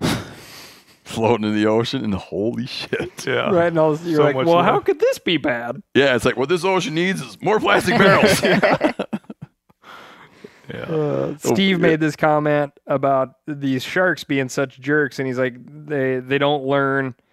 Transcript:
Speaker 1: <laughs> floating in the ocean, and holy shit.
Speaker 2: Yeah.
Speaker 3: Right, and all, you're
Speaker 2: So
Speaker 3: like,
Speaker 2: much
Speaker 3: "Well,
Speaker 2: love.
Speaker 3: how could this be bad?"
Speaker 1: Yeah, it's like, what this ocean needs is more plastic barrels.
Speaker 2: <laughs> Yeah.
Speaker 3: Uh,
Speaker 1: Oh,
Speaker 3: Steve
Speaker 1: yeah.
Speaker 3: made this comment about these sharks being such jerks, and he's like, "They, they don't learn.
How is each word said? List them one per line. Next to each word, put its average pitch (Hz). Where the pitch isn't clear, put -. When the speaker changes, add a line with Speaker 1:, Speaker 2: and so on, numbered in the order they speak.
Speaker 1:
<laughs> -
floating 113
in 107
the 104
ocean, 113
and 104
holy 113
shit. -
Speaker 2:
Yeah. 127
Speaker 3:
Right, 170
and 165
all, 156
you're 170
Speaker 2:
So 151
Speaker 3:
like, 147
Speaker 2:
much 131
Speaker 3:
"Well, 170
Speaker 2:
love. 175
Speaker 3:
how 269
could 311
this 508
be 165
bad?" 120
Speaker 1:
Yeah, 131
it's 113
like, 120
what 131
this 175
ocean 185
needs 175
is 120
more 208
plastic 233
barrels. 190
Speaker 2:
<laughs> -
Yeah. 117
Speaker 3:
Uh, -
Speaker 1:
Oh, 143
Speaker 3:
Steve 190
Speaker 1:
yeah. 170
Speaker 3:
made 160
this 151
comment 151
about 135
these 139
sharks 185
being 139
such -
jerks, 143
and 135
he's 123
like, 127
"They, 147
they 131
don't 143
learn. 135